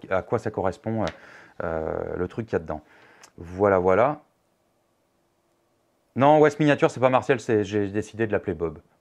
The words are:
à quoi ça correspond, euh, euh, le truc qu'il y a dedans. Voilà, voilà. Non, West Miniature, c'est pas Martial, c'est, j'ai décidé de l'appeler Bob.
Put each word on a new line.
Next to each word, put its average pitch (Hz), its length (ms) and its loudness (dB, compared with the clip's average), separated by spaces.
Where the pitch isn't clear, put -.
à 92 120 -2
quoi 117 180 -4
ça 110 120 -8
correspond, 104 520 -4
euh, - 20 -2
euh, 82 520 -6
le 87 140 -6
truc 117 160 -10
qu'il - 80 -10
y - 20 2
a 92 40 0
dedans. 78 220 -10
Voilà, 92 420 2
voilà. 95 420 2
Non, 147 240 6
West 151 200 4
Miniature, 147 320 2
c'est - 80 -12
pas 127 100 4
Martial, 127 300 0
c'est, 107 240 0
j'ai 101 240 -2
décidé 104 400 -4
de 101 60 -4
l'appeler 95 200 -2
Bob. 82 260 -6